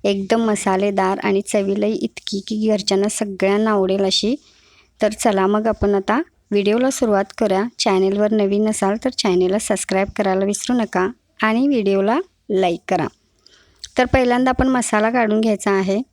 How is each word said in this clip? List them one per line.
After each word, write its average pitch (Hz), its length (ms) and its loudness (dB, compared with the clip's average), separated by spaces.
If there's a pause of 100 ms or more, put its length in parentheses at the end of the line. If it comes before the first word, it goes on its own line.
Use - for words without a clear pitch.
एकदम 202 400 0
मसालेदार 196 760 0
आणि 202 240 0
चवीलाही 202 520 -2
इतकी - 520 -6
की 214 80 -4 (120)
घरच्यांना 202 420 0
सगळ्यांना 202 600 0
आवडेल 196 340 0
अशी. 208 280 0 (680)
तर 214 120 0
चला 196 340 2
मग 214 200 0
आपण 202 280 0
आता 208 220 0 (340)
व्हिडिओला 208 400 2
सुरुवात 202 460 0
करूया. 196 260 0 (160)
चॅनलवर 196 540 2
नवीन 208 360 2
असाल 208 340 0
तर 254 80 0
चॅनलला 185 480 0
सबस्क्राईब 196 580 -2
करायला 196 280 0
विसरू 208 300 -2
नका 202 320 0 (340)
आणि 226 260 2
व्हिडिओला 208 500 2 (340)
लाईक 185 280 0 (100)
करा. 170 180 0 (920)
तर 254 80 4
पहिल्यांदा 254 460 2
आपण 262 180 0
मसाला 226 400 0
काढून 220 320 0
घ्यायचा 214 300 0
आहे. 196 300 0 (120)